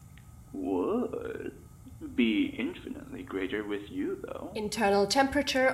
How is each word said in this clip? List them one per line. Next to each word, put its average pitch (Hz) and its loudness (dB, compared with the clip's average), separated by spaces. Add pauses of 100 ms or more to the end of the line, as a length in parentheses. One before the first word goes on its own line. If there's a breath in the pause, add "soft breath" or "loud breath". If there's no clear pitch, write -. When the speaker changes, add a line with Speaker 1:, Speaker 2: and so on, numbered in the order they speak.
(520)
Speaker 1:
would 95 -2 (640)
be 110 4
infinitely - -6
greater 95 -2
with 101 -4
you, 151 -4
though. - -8
Speaker 2:
Internal 202 4
temperature 269 4